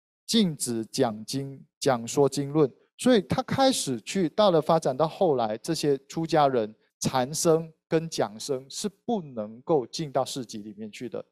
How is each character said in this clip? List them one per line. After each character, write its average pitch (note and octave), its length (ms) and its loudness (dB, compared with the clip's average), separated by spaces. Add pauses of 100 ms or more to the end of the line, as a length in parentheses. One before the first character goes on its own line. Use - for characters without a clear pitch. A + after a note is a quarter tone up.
(260)
禁 F#3 300 2
止 A2+ 300 -4
讲 A2 380 -2
经、 C3+ 400 -8 (140)
讲 A#2+ 280 0
说 C#3 220 2
经 C#3 220 -4
论， D3 200 4 (280)
所 B3 180 4
以 F#3+ 60 4
他 - 200 -2
开 C4+ 280 2
始 B2+ 300 -2
去， F#3 280 -2
到 G#3 220 4
了 E3 100 6
发 E3 200 2
展 C#3+ 160 -2
到 D#3 100 2
后 D#3 300 0
来， A2 220 -2
这 - 160 -4
些 D3 220 0 (120)
出 E3 180 -4
家 D3+ 220 4
人、 A2 260 0 (240)
禅 C3 340 -2
僧 E3 400 0 (140)
跟 E3 220 -2
讲 A2 320 -6
僧 C3+ 280 -6
是 - 200 -8
不 A3 320 -6
能 A#2 400 -12
够 C3+ 260 0
进 D3+ 240 -8
到 C3 140 0
市 C3 200 -8
集 G#2 180 -14
里 G#2+ 120 -14
面 G#2+ 160 -12
去 A#2+ 180 -12
的。 G#2 240 -10